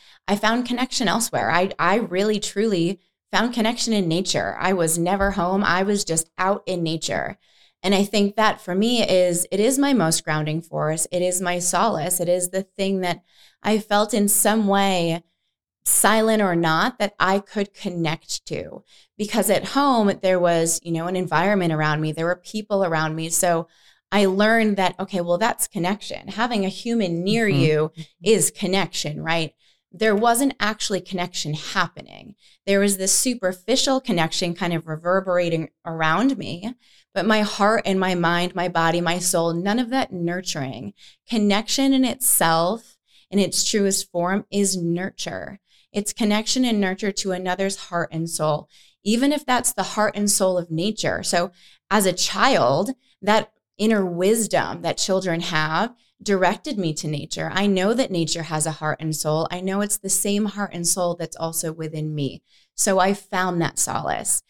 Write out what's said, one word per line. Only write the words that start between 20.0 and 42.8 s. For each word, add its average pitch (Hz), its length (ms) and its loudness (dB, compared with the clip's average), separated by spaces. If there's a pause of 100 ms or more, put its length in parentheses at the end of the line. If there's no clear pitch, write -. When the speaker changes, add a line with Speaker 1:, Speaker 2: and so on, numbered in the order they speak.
Speaker 1:
there 185 180 2
was, 165 440 2
you 170 80 -6
know, 165 160 -2
an 185 80 -4
environment 180 580 2
around 151 280 0
me. 156 100 -2
There 160 140 -4
were 180 100 0
people 202 500 -2
around 160 300 -2
me. 160 140 -6
So 170 380 0 (440)
I 202 140 4
learned 208 520 2
that, 185 220 0
okay, 190 220 -4
well, 175 160 0
that's 220 300 0
connection. - 600 -6
Having 214 380 -2
a 196 40 -2
human 196 540 -2
near 220 240 2
Speaker 2:
Mm-hmm. 196 120 4
Speaker 1:
you 156 320 2 (320)
is 220 280 4
connection, 170 720 -4
right? 160 300 -2 (400)
There 214 220 2
wasn't 233 440 2
actually 208 420 -2
connection 180 520 -6
happening. - 840 -6 (300)
There 196 140 4
was 196 180 2
this 190 140 -2
superficial 247 880 0
connection 175 540 0
kind 175 200 -4
of 160 140 -4
reverberating 175 840 0 (160)
around 170 520 0
me, 185 380 -10 (380)
but 190 120 0
my 214 160 4
heart 208 440 2
and 190 140 0
my 185 160 0
mind, 175 400 0
my 180 140 -2
body, 165 320 0
my 170 180 0
soul, 170 340 0
none 202 260 0
of 240 100 -2
that 262 240 -2
nurturing. 175 800 -6 (340)
Connection 220 640 2
in 262 140 4
itself, 175 920 0 (320)